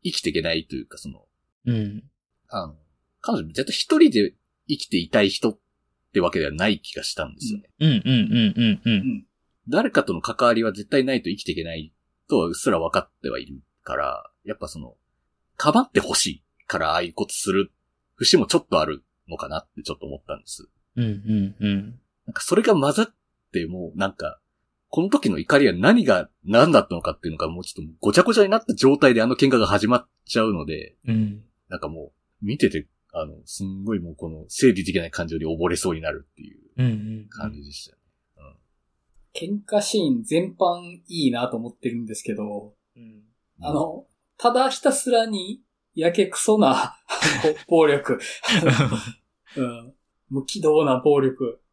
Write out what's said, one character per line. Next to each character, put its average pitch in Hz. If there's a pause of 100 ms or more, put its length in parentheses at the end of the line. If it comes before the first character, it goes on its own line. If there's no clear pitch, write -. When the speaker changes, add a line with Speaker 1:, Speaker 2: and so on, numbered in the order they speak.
Speaker 1:
生 175
き -
て 87
い -
け 85
な 82
い 80
と 117
い 110
う -
か、 -
そ -
の、 - (400)
Speaker 2:
う 120
ん。 107 (460)
Speaker 1:
あ 90
の、 76 (460)
彼 226
女 -
絶 -
対 -
一 -
人 311
で 104 (320)
生 147
き -
て 98
い 85
た 110
い 98
人 110
っ - (540)
て 98
わ 87
け 92
で 76
は 71
な 85
い 104
気 -
が -
し -
た 78
ん -
で -
す 214
よ -
ね。 - (100)
Speaker 2:
う 156
ん、 -
う 151
ん、 117
う 92
ん、 113
う 120
ん、 107
う 120
ん。 -
Speaker 1:
う 107
ん。 - (420)
誰 190
か -
と 90
の 82
関 -
わ 117
り 113
は 110
絶 101
対 135
な 131
い 113
と 90
生 78
き -
て -
い -
け 82
な 82
い 80 (380)
と 127
は 85
う 85
っ -
す -
ら 87
分 82
か 92
っ -
て 65
は 64
い 64
る 67 (240)
か 64
ら、 67 (140)
や 104
っ -
ぱ 87
そ 82
の、 58 (600)
か 151
ば 240
っ 262
て -
ほ -
し -
い 71 (240)
か -
ら 78
あ 82
あ 90
い 87
う -
こ 104
と -
す -
る 95 (440)
節 147
も 117
ち -
ょ -
っ -
と 85
あ 76
る 76 (240)
の 80
か -
な 78
っ -
て -
ち -
ょ -
っ -
と -
思 69
っ -
た 73
ん -
で -
す。 - (260)
Speaker 2:
う 123
ん、 -
う 113
ん、 104
う -
ん。 101 (280)
Speaker 1:
な -
ん -
か -
そ -
れ 226
が 220
混 147
ざ 220
っ - (360)
て 85
も 87
う -
な 95
ん -
か、 - (560)
こ 160
の 196
時 294
の 82
怒 143
り 139
は 90
何 165
が、 95 (160)
何 120
だ 113
っ -
た 90
の 80
か 82
っ -
て -
い -
う 80
の 78
が 80
も 87
う 87
ち -
ょ 80
っ -
と 80
ご 107
ち 175
ゃ 180
ご 233
ち 220
ゃ 208
に 190
な 220
っ -
た -
状 135
態 139
で 113
あ 117
の 131
喧 135
嘩 127
が 101
始 104
ま 123
っ - (180)
ち -
ゃ 110
う 110
の 78
で、 - (100)
Speaker 2:
う 120
ん。 107 (240)
Speaker 1:
な 90
ん -
か 76
も 78 (280)
う 104
見 120
て 110
て、 78 (240)
あ 80
の、 76 (120)
す -
ん 95
ご 107
い 92
も 85
う 76
こ 87
の 80
整 127
理 92
で 95
き 95
な 82
い 80
感 85
情 80
に 78
溺 82
れ 87
そ 90
う 82
に 80
な 78
る 71
っ -
て -
い -
う - (180)
Speaker 2:
う 127
ん、 -
う 120
ん、 -
う 110 (280)
ん。 -
Speaker 1:
感 -
じ 71
で 71
し -
た -
よ -
ね。 - (1400)
う 175
ん。 208
Speaker 3:
喧 -
嘩 208
シ 208
ー 135
ン 113
全 175
般 175
い 165
い 120
な 120
と 117
思 120
っ -
て -
る 117
ん 117
で 107
す -
け 107
ど、 104 (220)
Speaker 2:
う 123
ん。 110 (360)
Speaker 3:
あ 147
の、 156 (320)
た 240
だ 262
ひ -
た 269
す 262
ら 226
に 202 (320)
や 165
け 190
く -
そ 214
な、 135 (360)
<laughs> 151
暴 160
力。 139 (680)
Speaker 2:
<laughs> -
Speaker 3:
う 135
ん。 120 (360)
無 135
軌 -
道 156
な 127
暴 143
力。 127 (140)